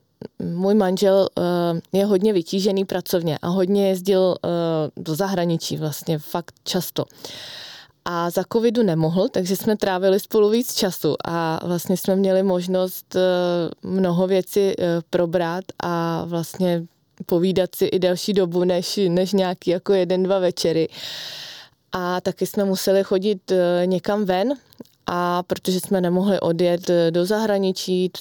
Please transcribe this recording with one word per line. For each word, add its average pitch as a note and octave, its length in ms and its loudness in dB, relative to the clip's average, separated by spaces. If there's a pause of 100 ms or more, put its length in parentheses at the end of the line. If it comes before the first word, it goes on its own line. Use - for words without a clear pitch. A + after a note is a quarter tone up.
(400)
můj F3+ 340 0
manžel, F#3+ 560 4 (100)
eh, - 20 0 (560)
je G3 80 2
hodně G#3 280 2
vytížený G3 520 0
pracovně E3+ 560 -2
a - 60 -4
hodně F#3+ 400 2
jezdil, F#3 480 2 (100)
eh, E3+ 40 -2 (480)
do D#3 180 -6
zahraničí F3 640 -2
vlastně, D#3 420 -4
fakt - 340 -8 (100)
často. - 420 -4 (1000)
A F3 240 -2
za F#3 140 0 (100)
covidu A3+ 300 2
nemohl, E3+ 460 2
takže F#3 260 -2
jsme G#3+ 220 0
trávili F#3+ 420 2
spolu G#3 300 2
víc A#3 260 0
času F3 400 -2 (100)
a E3 380 -2
vlastně F3 340 -2
jsme F#3+ 180 0
měli F#3+ 280 4
možnost, F#3 720 -2
eh, F#3 40 2 (640)
mnoho F#3 440 0
věcí, F#3+ 320 0
eh, G3 160 2 (340)
probrat F3 540 0 (200)
a E3+ 420 -2
vlastně E3+ 580 -2 (420)
povídat F3+ 500 0
si G3 100 0
i - 140 2
delší F3+ 340 0
dobu F3+ 300 2
než, F3+ 440 0
než F3+ 260 0
nějaký F#3 360 0
jako F3+ 240 0
jeden, F#3 300 2
dva F#3+ 160 2
večery. E3+ 500 0 (1040)
A F3+ 300 -2
taky F#3 260 -4
jsme G3+ 180 -2
museli F#3+ 380 2
chodit, F#3+ 480 -2
eh, F3 340 2
někam G3+ 400 0
ven, F#3+ 280 0 (540)
a F3 360 0
protože F#3 360 -2
jsme F#3+ 220 -2
nemohli F#3 380 2
odjet, F3 500 0
eh, E3+ 220 4
do F3 140 2
zahraničí, F#3+ 960 0